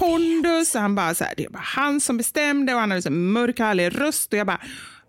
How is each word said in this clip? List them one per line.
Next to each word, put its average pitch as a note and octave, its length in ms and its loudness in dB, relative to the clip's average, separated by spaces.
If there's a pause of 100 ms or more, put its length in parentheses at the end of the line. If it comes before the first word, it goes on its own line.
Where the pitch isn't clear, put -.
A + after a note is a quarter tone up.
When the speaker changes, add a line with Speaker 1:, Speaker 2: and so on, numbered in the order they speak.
Speaker 1:
pondus E4 600 2
Speaker 2:
vet. - 60 -2
Speaker 1:
och A#3 60 0
han G3+ 140 2
bara F3 200 0
så - 100 -4
här, - 120 -4
det D3 140 -4
var - 100 -14
han C#4+ 400 0
som B3+ 160 0
bestämde C#4+ 580 0
och A#3+ 60 2
han G#3+ 100 0
hade F#3 120 0
så F3 60 -2
här C#3+ 80 0
mörk, A3+ 420 0
härlig G3+ 420 2
röst - 320 -2
och G#3 60 2
jag G#3 80 0
bara, F3+ 140 -2 (480)